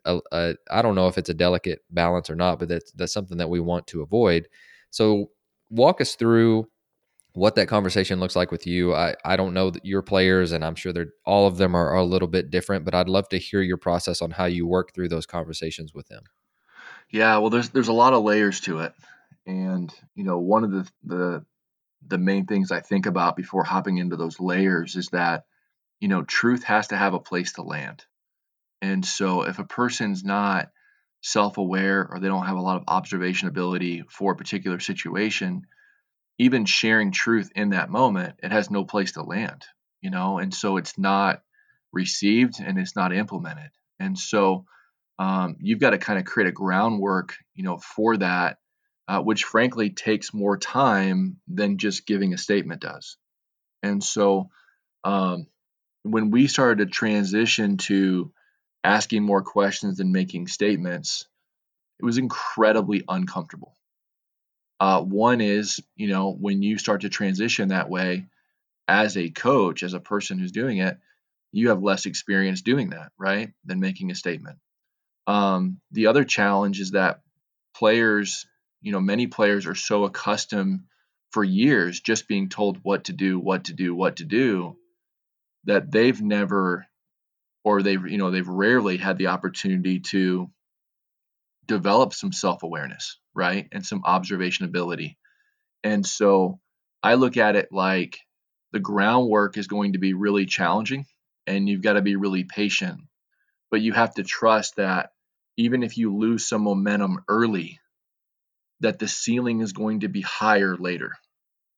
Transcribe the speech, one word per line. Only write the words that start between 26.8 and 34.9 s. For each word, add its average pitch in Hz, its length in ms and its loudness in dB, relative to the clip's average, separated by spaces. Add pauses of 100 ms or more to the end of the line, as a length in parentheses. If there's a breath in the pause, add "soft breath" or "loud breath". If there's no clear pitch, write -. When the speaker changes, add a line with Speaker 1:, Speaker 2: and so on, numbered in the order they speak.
Speaker 2:
to 104 80 -4
have 98 160 0
a 92 60 -2
place 90 360 -6
to 87 80 -12
land. 76 420 -10 (760)
And 95 240 -2
so 92 380 0
if 92 160 -6
a 101 60 -10
person's 113 580 -4
not 98 480 -2 (520)
self-aware 98 840 0
or 90 120 -12
they 95 80 -2
don't 92 180 -2
have 95 100 -2
a 92 40 -4
lot 92 160 -2
of 87 100 -10
observation 92 640 -2
ability 87 600 -4
for 98 220 -4
a 87 60 -2
particular 92 420 -6
situation, 92 840 -4 (760 soft breath)